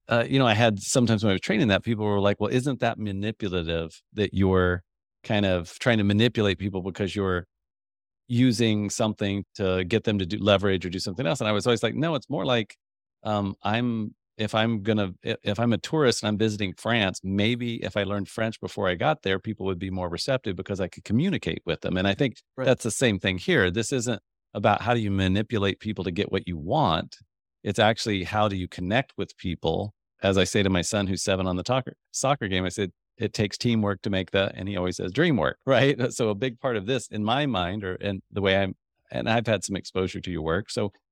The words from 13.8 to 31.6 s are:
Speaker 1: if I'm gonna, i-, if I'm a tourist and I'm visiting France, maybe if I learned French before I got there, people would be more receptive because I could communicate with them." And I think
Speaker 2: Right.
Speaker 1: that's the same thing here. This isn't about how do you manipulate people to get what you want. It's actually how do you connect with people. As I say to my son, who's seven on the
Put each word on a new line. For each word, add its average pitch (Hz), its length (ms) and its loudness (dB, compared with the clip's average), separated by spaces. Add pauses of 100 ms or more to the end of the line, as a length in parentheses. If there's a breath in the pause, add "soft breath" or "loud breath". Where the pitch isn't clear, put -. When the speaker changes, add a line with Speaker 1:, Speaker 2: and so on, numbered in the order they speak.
Speaker 1:
if 107 180 -2
I'm 110 280 2
gonna, 104 300 0 (120)
i-, 110 180 -4
if 104 160 -2
I'm 117 140 2
a 98 60 0
tourist 147 440 0
and 107 60 0
I'm 104 100 0
visiting 104 380 0
France, 107 460 0
maybe 113 600 0
if 95 140 -4
I 101 60 0
learned 98 260 -4
French 113 320 -4
before 95 280 -2
I 90 60 0
got 135 280 -2
there, 95 160 0
people 104 280 -8
would 95 120 -2
be 95 120 -6
more 92 180 -4
receptive 104 480 -4
because 95 240 -6
I 90 80 -2
could - 160 -20
communicate 131 600 0
with 80 160 -4
them." 87 160 -2
And 92 100 2
I 98 80 2
think 135 220 -2 (200)
Speaker 2:
Right. 131 160 4
Speaker 1:
that's - 100 -6
the 113 80 -2
same 107 280 2
thing 92 200 0
here. 110 320 2
This 107 220 -2
isn't 117 280 -2 (340)
about 104 260 4
how 123 140 0
do 120 60 0
you 104 100 -2
manipulate 98 680 0
people 101 240 -6
to 95 60 -2
get 90 200 -2
what 95 160 -2
you 87 100 -6
want. 87 600 0 (460)
It's 101 160 -2
actually 107 460 2
how 107 240 2
do 98 80 -4
you 92 120 -4
connect 98 480 -2
with - 200 -8
people. 92 560 -4 (300)
As 98 140 4
I 92 80 4
say 104 180 2
to 95 80 2
my 90 120 2
son, 101 240 -2
who's 92 160 -4
seven 92 240 0
on 90 100 -2
the 90 60 -4